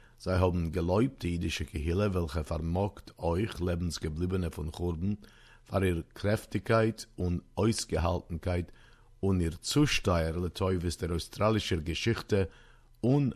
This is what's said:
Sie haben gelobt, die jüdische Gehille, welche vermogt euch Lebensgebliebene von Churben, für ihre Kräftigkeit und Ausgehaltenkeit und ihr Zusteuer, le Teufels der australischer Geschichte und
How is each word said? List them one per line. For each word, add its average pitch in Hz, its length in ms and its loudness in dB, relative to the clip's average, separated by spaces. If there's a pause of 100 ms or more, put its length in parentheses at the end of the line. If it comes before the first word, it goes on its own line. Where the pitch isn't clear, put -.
(180)
Sie 90 220 0
haben 87 320 2
gelobt, 90 520 0
die 87 80 0
jüdische 85 340 -2
Gehille, 87 480 0
welche 85 300 -2
vermogt 85 760 -4
euch 87 420 -2
Lebensgebliebene 87 920 -2
von 78 200 -8
Churben, 87 460 -2 (460)
für 95 220 0
ihre 85 180 2
Kräftigkeit 110 1120 0
und 90 280 -2 (120)
Ausgehaltenkeit 87 1160 0 (500)
und 95 180 4
ihr 82 220 0
Zusteuer, 85 720 2
le 87 200 -4
Teufels 90 440 0
der 85 140 -4
australischer 101 680 0
Geschichte 95 720 0 (500)
und 135 360 2